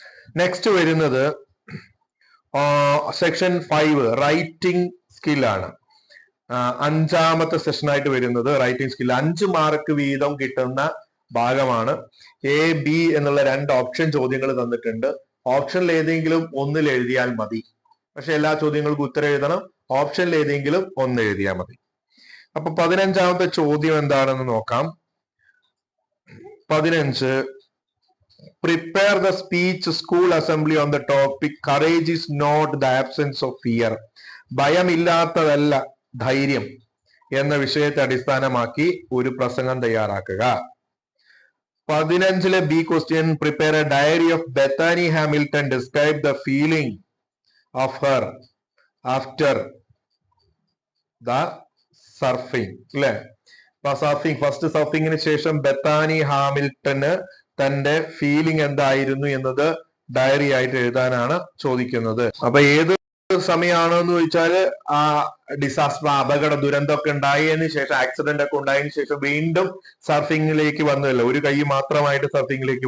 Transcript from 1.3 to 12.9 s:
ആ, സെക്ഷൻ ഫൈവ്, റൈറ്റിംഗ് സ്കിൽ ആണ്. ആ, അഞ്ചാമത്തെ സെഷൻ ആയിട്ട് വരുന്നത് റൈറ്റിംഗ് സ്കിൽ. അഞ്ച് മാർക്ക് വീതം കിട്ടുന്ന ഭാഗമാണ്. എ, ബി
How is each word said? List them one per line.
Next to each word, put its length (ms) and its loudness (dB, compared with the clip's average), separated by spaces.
ആ, 60 2
സെക്ഷൻ 500 0
ഫൈവ്, 600 2
റൈറ്റിംഗ് 680 0
സ്കിൽ 360 -2
ആണ്. 260 -2
ആ, 280 -2
അഞ്ചാമത്തെ 760 2
സെഷൻ 320 -2
ആയിട്ട് 200 0
വരുന്നത് 520 0
റൈറ്റിംഗ് 300 -2
സ്കിൽ. 220 -2
അഞ്ച് 320 0
മാർക്ക് 460 0
വീതം 440 0
കിട്ടുന്ന 580 -4
ഭാഗമാണ്. 720 0
എ, 260 2
ബി 440 0